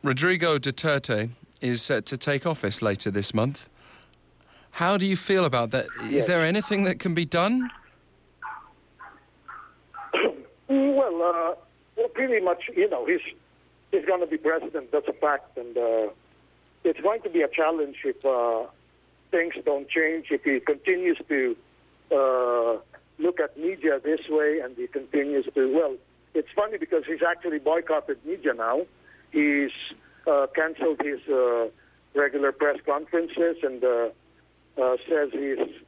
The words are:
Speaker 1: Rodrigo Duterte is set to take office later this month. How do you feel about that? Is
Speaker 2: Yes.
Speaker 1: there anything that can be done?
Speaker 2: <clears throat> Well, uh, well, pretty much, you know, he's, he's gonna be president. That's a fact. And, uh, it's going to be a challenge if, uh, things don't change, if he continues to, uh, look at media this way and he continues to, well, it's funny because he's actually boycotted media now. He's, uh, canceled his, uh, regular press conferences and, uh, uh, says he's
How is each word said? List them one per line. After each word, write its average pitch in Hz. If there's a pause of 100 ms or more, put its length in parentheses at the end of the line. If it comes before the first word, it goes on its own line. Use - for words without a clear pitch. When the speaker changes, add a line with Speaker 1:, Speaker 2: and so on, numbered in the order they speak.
Speaker 1:
Rodrigo 156
Duterte 131 (300)
is 123
set 107
to 135
take 143
office 147
later 104
this 98
month. 120 (1000)
How 185
do 190
you 190
feel 190
about 120
that? 131 (180)
Is 113
Speaker 2:
Yes. 139
Speaker 1:
there 170
anything 196
that 185
can 175
be 170
done? 226
Speaker 2:
<clears throat> - (3000)
Well, 269
uh, 170 (420)
well, 453
pretty 247
much, 180 (120)
you 202
know, 123
he's, 170 (680)
he's 170
gonna 180
be 160
president. 156
That's 147
a 143
fact. 147
And, 120
uh, 113 (760)
it's 160
going 214
to 190
be 165
a 143
challenge 156
if, 131
uh, 120 (640)
things 170 (100)
don't 143
change, 160
if 139
he 135
continues 175 (100)
to, 127 (560)
uh, 123 (400)
look 170
at 147
media 156
this 156
way 156
and 123
he 123
continues 139
to, 131
well, 147 (380)
it's 156
funny 214
because 165
he's 160
actually 170
boycotted 156
media 160
now. 117 (500)
He's, 143 (540)
uh, 143
canceled 160
his, 143
uh, 120 (460)
regular 139
press 147
conferences 165
and, 127
uh, 117 (680)
uh, 127 (120)
says 147
he's 135 (220)